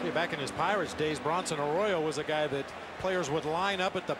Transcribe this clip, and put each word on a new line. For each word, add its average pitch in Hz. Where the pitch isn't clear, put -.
Yeah, 170
back 170
in 151
his 135
Pirates 175
days, 156
Bronson 160
Arroyo 170
was 151
a 151
guy 151
that 139
players 180
would 151
line 185
up 190
at 180
the 147